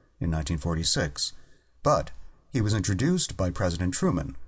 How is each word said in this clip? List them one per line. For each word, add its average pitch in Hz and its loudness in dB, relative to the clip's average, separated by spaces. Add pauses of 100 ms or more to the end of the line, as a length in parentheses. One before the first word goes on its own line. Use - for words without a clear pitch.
(180)
in 85 0
nineteen 80 -2
forty-six, - -2 (520)
but 139 4 (400)
he 127 0
was 107 4
introduced 110 2
by 92 0
President 90 0
Truman, 87 0 (120)